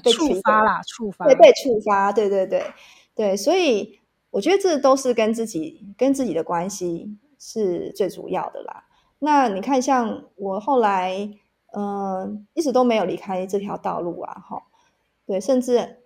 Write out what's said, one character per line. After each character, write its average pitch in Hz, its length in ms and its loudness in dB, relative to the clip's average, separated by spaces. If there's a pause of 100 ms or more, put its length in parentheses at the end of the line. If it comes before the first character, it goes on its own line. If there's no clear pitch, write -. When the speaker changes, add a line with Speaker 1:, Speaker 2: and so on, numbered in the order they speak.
Speaker 1:
被 240 100 2
Speaker 2:
就 - 0 -
触 226 300 2
发 214 200 4
啦， 190 200 2
Speaker 1:
trigger。 185 60 -16
Speaker 2:
触 214 240 -8
发。 180 140 -10
Speaker 1:
对， - 100 6
被 302 180 10
触 233 260 0
发， 202 320 2
对， 208 160 0
对， 196 180 0
对。 185 180 -2 (520)
对， 202 220 0
所 240 180 2
以 294 460 0 (280)
我 196 120 -2
觉 277 100 2
得 392 100 4
这 349 160 0
都 269 160 4
是 269 200 0
跟 226 200 0
自 226 140 -4
己， 160 380 -10 (120)
跟 269 160 2
自 269 120 0
己 190 80 -4
的 160 100 -2
关 175 260 -4
系 185 460 -8 (240)
是 185 520 -4
最 185 180 -10
主 - 180 -14
要 180 220 -6
的 - 140 -14
啦。 - 200 -16 (360)
那 285 280 2
你 196 140 -4
看 254 200 0
像 247 440 -2 (100)
我 196 240 -6
后 254 200 0
来， 196 520 0 (400)
呃， 196 580 -6 (240)
一 311 80 -4
直 277 120 -2
都 254 100 4
没 247 140 4
有 196 80 0
离 175 100 -4
开 185 320 -6
这 196 100 -4
条 202 200 -6
道 170 240 -6
路 175 180 -8
啊， - 300 -14
齁。 - 120 -12 (640)
对， 190 140 -4
甚 254 220 2
至 247 440 -2